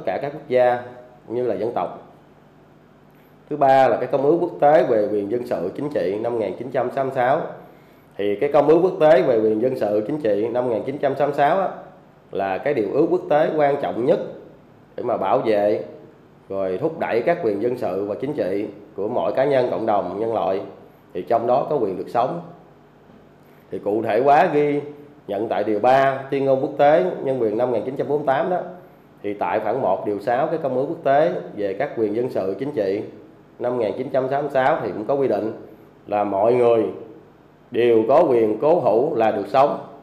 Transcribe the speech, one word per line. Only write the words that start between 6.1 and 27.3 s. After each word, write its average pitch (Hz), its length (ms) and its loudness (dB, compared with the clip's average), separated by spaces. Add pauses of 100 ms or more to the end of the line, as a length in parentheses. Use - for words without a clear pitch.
năm 120 100 -2
một 120 60 -2
nghìn 95 180 -4
chín 123 140 -10
trăm 127 200 -2
sáu 135 140 -2
mươi 127 100 -4
sáu. 135 260 2 (760)
Thì 101 200 -2
cái 147 160 -2
Công 143 160 4
ước 170 140 8
Quốc 185 180 2
tế 160 220 6
về 127 160 2
quyền 110 240 2
dân 127 160 0
sự 107 280 0
chính 151 140 -6
trị 107 320 0
năm 123 120 -2
một 127 100 -2
nghìn 101 100 -4
chín - 140 -8
trăm 135 180 -2
sáu 147 100 0
mươi 147 100 -2
sáu 151 220 4
á, 190 100 0 (640)
là 95 260 -2
cái 143 160 -2
điều 104 180 -2
ước 151 180 2
quốc 180 100 0 (100)
tế 156 260 2
quan 143 260 2
trọng 101 240 -4
nhất 175 140 2 (760)
để 101 60 -10
mà 113 140 -2
bảo 95 220 0
vệ 107 460 0 (640)
rồi 95 300 -4
thúc 160 200 -4
đẩy 104 240 -2
các 170 220 0
quyền 101 180 -2
dân 123 160 -2
sự 98 260 -4
và 101 160 -6
chính 135 120 -6
trị 101 340 -2 (300)
của 98 120 -4
mỗi 113 240 -2
cá 131 120 0
nhân, 131 260 2
cộng 101 160 -4
đồng, 98 340 -2
nhân 113 140 -2
loại. 95 260 -2 (540)
Thì 95 80 -6
trong 113 240 0
đó 131 240 2
có 151 60 -2
quyền 98 200 -2
được 92 120 -8
sống. 135 320 -2 (1300)
Thì 98 80 -8
cụ 104 240 -2
thể 110 180 0
hóa 147 320 6
ghi 147 280 2 (480)
nhận 101 200 -4
tại 104 160 0
điều 107 140 0
ba 131 520 4
Tuyên 139 140 -2
ngôn 131 160 2
quốc 151 180 -4
tế 151 260 6 (180)
nhân 135 180 -2